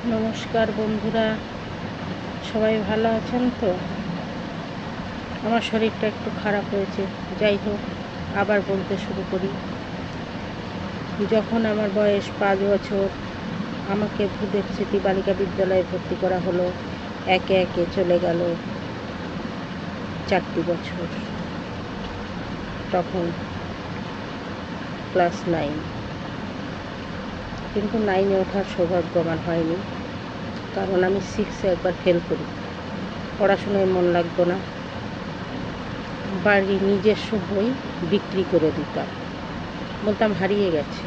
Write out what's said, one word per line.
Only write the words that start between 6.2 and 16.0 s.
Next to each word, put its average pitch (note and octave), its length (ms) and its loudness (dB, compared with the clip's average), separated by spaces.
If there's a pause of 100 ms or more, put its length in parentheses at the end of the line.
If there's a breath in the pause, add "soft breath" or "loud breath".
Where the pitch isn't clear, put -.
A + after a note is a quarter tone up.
খারাপ G#3 280 2
হয়েছে, G3 300 0 (380)
যাই G#3 260 6
হোক, G#3 140 0 (580)
আবার G3+ 300 4
বলতে F#3+ 300 0
শুরু F#3 340 -4
করি। F#3+ 180 0 (1800)
যখন A3 340 4
আমার G#3+ 300 2
বয়স G3+ 280 6 (160)
পাঁচ G3 200 4
বছর, G3 460 2 (880)
আমাকে G#3 360 0
ভূদেব G3+ 460 0
স্মৃতি G3+ 300 0
বালিকা F#3+ 300 4
বিদ্যালয়ে F#3 580 2
ভর্তি F3+ 300 -2